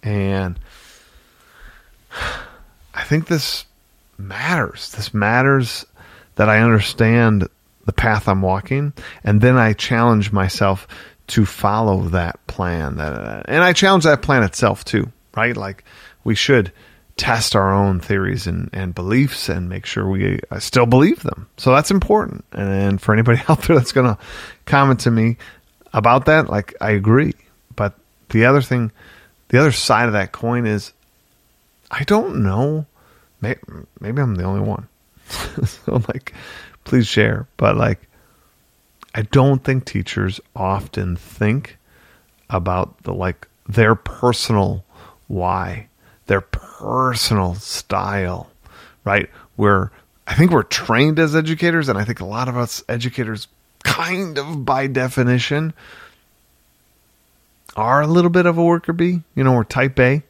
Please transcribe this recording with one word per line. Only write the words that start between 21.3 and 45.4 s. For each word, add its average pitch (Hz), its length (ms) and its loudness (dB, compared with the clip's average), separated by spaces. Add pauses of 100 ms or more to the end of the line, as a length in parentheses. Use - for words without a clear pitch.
So - 160 2
that's 147 180 2
important. - 640 0
And, 98 160 -6
and 98 320 0
for - 120 0
anybody 117 320 4
<laughs> - 40 -14
out 160 140 2
there 165 140 4
that's 123 160 2
gonna 123 260 2 (480)
comment 139 340 4
to 123 100 0
me 113 260 2 (560)
about 120 340 4
that, 156 240 4
like, 104 300 -4
I 107 100 -2
agree. 110 440 2 (420)
But 104 180 -4 (360)
the 113 160 4
other 139 160 6
thing, 120 280 -2 (580)
the 120 120 4
other 147 120 4
side 117 340 2
of 110 80 0
that 98 180 -2
coin 120 340 -4
is, 104 260 -4 (1000)
I - 140 -6
don't 208 380 0
know. 139 440 -2 (540)
May-, 107 180 -6 (420)
maybe 120 200 -6
I'm 123 140 0
the 87 100 -4
only 98 160 -2
one. 101 320 -6
<laughs> - 60 -20 (640)
So, - 440 -4
like, - 260 -10 (480)
please 120 240 0
share. 107 400 0 (100)
But, 107 200 2
like, 110 240 0 (1120)
I 110 80 -4
don't 135 400 4
think 131 220 -2
teachers 95 560 -4 (140)
often 95 640 -4
think - 600 -4 (720)
about 90 540 -4
the, 92 100 -8
like, 92 340 -6 (180)
their 110 280 4
personal - 880 -2 (440)
why, 92 600 -6 (380)